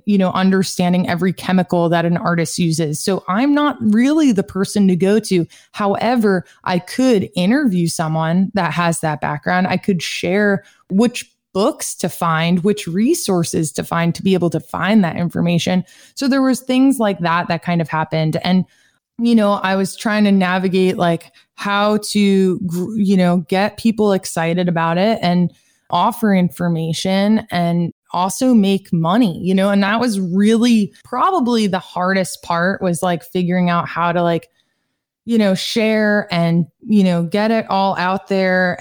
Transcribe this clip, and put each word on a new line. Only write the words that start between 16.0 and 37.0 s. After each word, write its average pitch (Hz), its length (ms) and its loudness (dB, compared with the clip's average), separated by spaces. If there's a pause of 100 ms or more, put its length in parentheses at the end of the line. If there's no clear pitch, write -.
So 277 140 -4
there 269 160 2
was 262 160 0
things 262 400 2
like 202 220 0
that 170 260 -2
that 170 160 -4
kind 170 180 -2
of 156 80 -4
happened. 160 540 -2
And, 185 220 2 (520)
you 233 160 0
know, 208 200 4
I 190 220 -2
was 190 200 -4
trying 214 300 0
to 202 60 4
navigate, 185 640 2
like, 170 340 -2 (240)
how 208 420 0 (120)
to, 190 500 2
gr-, 180 360 -6
you 202 220 2
know, 180 200 2 (120)
get 196 280 -2
people 214 360 0
excited 175 560 -2
about 165 300 0
it 214 240 0
and 175 280 0 (380)
offer 208 440 0
information 180 1200 0
and 170 420 -2 (200)
also 196 400 0
make 196 380 2
money, 175 520 0
you 185 100 0
know, 190 160 2
and 202 140 2
that 208 160 0
was 226 200 -2
really 208 720 2 (120)
probably 247 640 0
the 185 100 -2
hardest 180 640 -4
part 175 400 -2
was, 175 220 -2
like, 175 200 -2
figuring 180 460 -2
out 170 180 -2
how 170 240 -2
to, 175 120 0
like, 170 260 -2 (760)
you 233 120 0
know, 208 160 2
share 214 800 0
and, 170 340 0 (220)
you 214 160 4